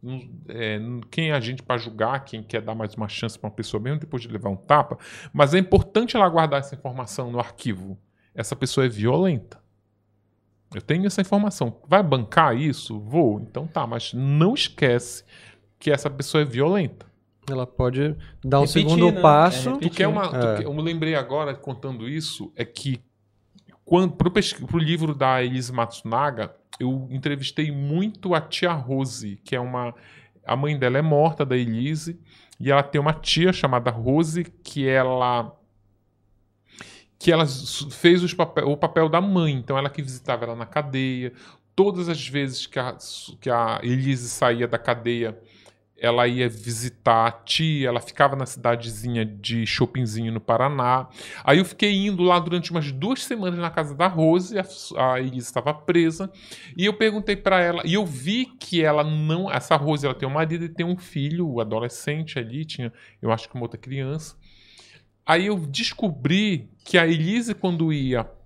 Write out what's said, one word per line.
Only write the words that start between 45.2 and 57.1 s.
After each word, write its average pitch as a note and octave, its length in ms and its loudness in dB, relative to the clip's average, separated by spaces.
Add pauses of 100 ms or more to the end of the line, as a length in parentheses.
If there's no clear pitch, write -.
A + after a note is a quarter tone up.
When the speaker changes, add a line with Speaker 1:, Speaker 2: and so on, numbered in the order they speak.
Speaker 1:
ela A#2+ 280 4
ia B2 200 0
visitar A2+ 800 0
a A#2 40 2
tia, D3+ 580 -2
ela A#2+ 100 0
ficava C3+ 360 2
na C3+ 100 -4
cidadezinha A#2 800 -2
de A2 400 -4
Chopinzinho, A2+ 680 -2
no A2+ 80 -4
Paraná. B2+ 680 2 (360)
Aí D3 140 8
eu F#3 80 6
fiquei G#3 260 0 (140)
indo G3 180 0
lá F3+ 160 6
durante E3+ 320 -4
umas D#3 200 -2
duas F3 320 -4
semanas F#3 360 -4
na E3+ 100 -2
casa D3+ 260 -2
da E3+ 120 2
Rose, F3+ 520 2
a, - 540 -2
a B2+ 60 0
Elise B2+ 280 -6
estava B2+ 260 -2
presa, E3+ 580 0 (460)
e F3 80 0
eu G#3 80 2
perguntei G#3 420 0